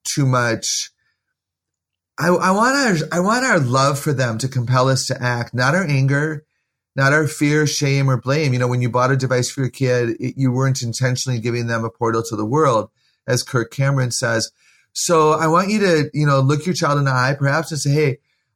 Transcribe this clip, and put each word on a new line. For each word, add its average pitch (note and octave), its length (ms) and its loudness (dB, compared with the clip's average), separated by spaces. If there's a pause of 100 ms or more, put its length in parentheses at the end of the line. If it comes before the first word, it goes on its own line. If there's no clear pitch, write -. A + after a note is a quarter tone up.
too - 220 0
much. A#2+ 680 -2 (1300)
I, D3+ 80 -2
I F3+ 240 2
want A#3 240 2
our, A3 360 0
I E3 80 -2
want A3+ 260 0
our G#3+ 140 2
love C3+ 400 2
for D3+ 140 -2
them A#2+ 260 -2
to C3 80 -4
compel B2+ 420 2
us C3 180 0
to - 140 -6
act, A#2+ 320 -4
not B2+ 220 0
our F#3+ 80 0
anger, D3 640 0 (500)
not C#3 180 2
our D3+ 140 2
fear, D3+ 400 2
shame, C#3 420 0
or B2+ 80 2
blame. C#3 360 0
You B2 60 0
know, B2+ 80 0
when B2 140 -2
you B2 80 0
bought B2 220 2
a C#3 60 2
device B2+ 320 0
for - 120 -6
your B2+ 80 -2
kid, B2 500 -2
it, - 180 -6
you C3 140 0
weren't C3 300 0
intentionally B2+ 580 -4
giving A#2+ 280 -4
them A#2 160 -2
a A2+ 60 -4
portal A2+ 340 -2
to A#2 120 -8
the G#2+ 100 -4
world, A#2+ 440 2 (380)
as B2 160 0
Kirk A#2 280 -4
Cameron C3+ 400 0
says. - 400 -4 (420)
So D#3 380 2
I D#3+ 160 0
want F3+ 220 2
you G#3+ 100 0
to, D#3+ 340 2
you D3 120 0
know, C#3 160 4
look C#3+ 240 2
your F3+ 100 0
child D3 240 0
in C#3 60 0
the C3+ 60 0
eye, C3 260 2
perhaps, C#3+ 340 0
and D3+ 80 -6
say, C#3+ 120 0
"Hey, C#3+ 260 2 (380)